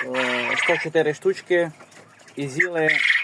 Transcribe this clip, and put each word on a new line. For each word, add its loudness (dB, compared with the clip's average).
е, -2
сто 2
чотири 0
штучки 0
і -4
з'їли 0